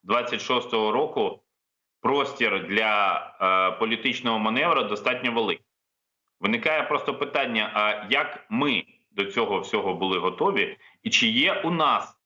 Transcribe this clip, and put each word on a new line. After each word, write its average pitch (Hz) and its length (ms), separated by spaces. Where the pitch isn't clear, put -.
двадцять 117 380
шостого 113 500
року 131 480
простір 113 640
для, 104 500
е, 92 380
політичного 117 600
маневру 131 440
достатньо 120 480
великий. 110 340
Виникає 165 440
просто 143 300
питання: 120 600
а 107 360
як 151 400
ми 120 340
до 98 140
цього 98 340
всього 98 340
були 92 260
готові? 107 580
І 113 60
чи 117 180
є 135 380
у 170 60
нас 147 540